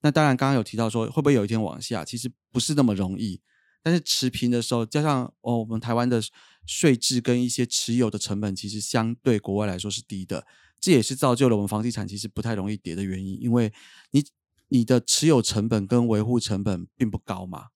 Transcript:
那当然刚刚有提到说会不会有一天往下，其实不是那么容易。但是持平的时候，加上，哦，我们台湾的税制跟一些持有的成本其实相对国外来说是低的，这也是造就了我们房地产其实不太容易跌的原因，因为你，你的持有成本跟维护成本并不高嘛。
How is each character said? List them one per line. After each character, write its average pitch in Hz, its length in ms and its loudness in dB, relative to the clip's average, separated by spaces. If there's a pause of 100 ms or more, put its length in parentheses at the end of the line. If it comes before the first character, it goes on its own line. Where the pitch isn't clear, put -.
那 151 100 4
当 156 120 4
然 131 140 4
刚 135 120 2
刚 139 60 4
有 113 80 2
提 107 140 -6
到 117 100 2
说 113 200 0
会 - 120 -2
不 143 60 -2
会 143 80 6
有 110 100 4
一 101 40 0
天 113 120 0
往 80 220 -4
下， 90 240 -6
其 - 100 -10
实 117 160 -8 (200)
不 127 80 -2
是 147 160 -2
那 143 80 4
么 110 100 4
容 95 240 -2
易。 95 240 -6 (420)
但 165 100 2
是 170 80 2
持 - 280 -2
平 123 220 -2
的 120 100 0
时 113 120 -4
候， 117 120 0
加 147 160 -2
上， 135 400 -2
哦， 117 180 0
我 113 40 -4
们 113 160 -6
台 117 140 -4
湾 120 160 2
的 117 100 2 (460)
税 - 320 4
制 123 240 0
跟 123 200 2
一 123 60 0
些 123 180 -2
持 - 280 -2
有 117 180 2
的 101 80 -8
成 104 220 -4
本 101 120 -2
其 101 140 -10
实 104 140 -8
相 117 340 -2
对 110 240 0
国 98 160 -4
外 104 100 0
来 90 140 -4
说 104 100 -8
是 113 120 -6
低 95 240 -10
的， - 200 -8 (320)
这 - 140 0
也 127 100 8
是 131 140 -4
造 131 180 2
就 127 140 4
了 113 80 4
我 101 60 0
们 101 60 -2
房 107 140 -4
地 120 80 -2
产 107 160 -6
其 95 120 -10
实 104 100 -10
不 113 140 -8
太 113 120 -2
容 98 160 -4
易 107 60 -4
跌 90 180 -10
的 95 80 -6
原 95 220 -6
因， 98 180 -8
因 120 120 0
为 113 180 2 (400)
你， 143 140 2 (420)
你 123 160 4
的 123 160 4
持 - 280 0
有 139 140 6
成 110 280 0
本 104 180 0
跟 120 180 2
维 110 160 2
护 120 160 0
成 101 240 -2
本 92 240 -2 (120)
并 117 120 0
不 95 80 -6
高 92 280 -8
嘛。 92 300 -14